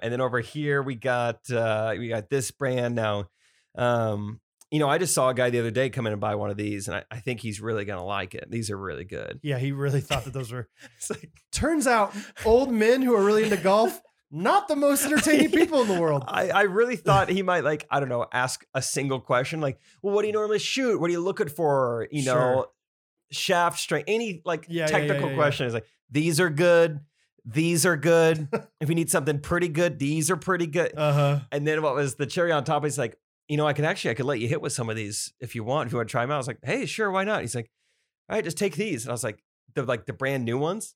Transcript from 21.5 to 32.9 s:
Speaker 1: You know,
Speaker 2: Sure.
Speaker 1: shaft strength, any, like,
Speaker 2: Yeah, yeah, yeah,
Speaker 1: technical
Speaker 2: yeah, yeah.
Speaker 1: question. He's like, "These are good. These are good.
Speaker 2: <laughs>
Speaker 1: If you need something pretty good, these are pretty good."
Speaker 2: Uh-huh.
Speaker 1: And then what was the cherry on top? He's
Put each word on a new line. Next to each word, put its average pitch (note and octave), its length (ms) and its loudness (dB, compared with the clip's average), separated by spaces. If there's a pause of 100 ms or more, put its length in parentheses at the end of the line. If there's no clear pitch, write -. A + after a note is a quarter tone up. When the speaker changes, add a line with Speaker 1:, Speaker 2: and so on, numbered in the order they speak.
Speaker 1:
You C#3+ 140 -2
know, B2+ 80 2
Speaker 2:
Sure. B2+ 340 2 (640)
Speaker 1:
shaft E3+ 480 0
strength, - 280 -2
any, G#3 380 -2
like, E3 240 -4
Speaker 2:
Yeah, E3+ 40 -10
yeah, E3 80 -2
yeah, D#3 60 0 (120)
Speaker 1:
technical D3 260 0
Speaker 2:
yeah, C3+ 40 -2
yeah. C3+ 60 -4
Speaker 1:
question. C#3 320 2
He's A2+ 80 -4
like, A2+ 100 -6 (240)
"These D3+ 300 2
are F3+ 100 4
good. E3+ 500 6 (460)
These D#3+ 400 2
are F3 120 4
good. E3 540 4
Speaker 2:
<laughs> - 180 -4 (120)
Speaker 1:
If D3 80 0
you E3 60 2
need E3 140 0
something D3 300 0
pretty F3 300 0
good, D#3 300 0
these D3+ 320 0
are F#3 60 0
pretty F3 300 -2
good." D#3 300 0
Speaker 2:
Uh-huh. C#3+ 440 4 (100)
Speaker 1:
And D3 160 -2
then D#3 160 2
what C#3+ 120 2
was C#3+ 200 -2
the C#3+ 100 -4
cherry E3+ 260 0
on D3 140 2
top? D3+ 180 0
He's D3 140 -2